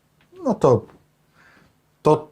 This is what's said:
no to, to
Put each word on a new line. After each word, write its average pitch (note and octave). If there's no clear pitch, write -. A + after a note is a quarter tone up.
no C4
to, B2
to D3+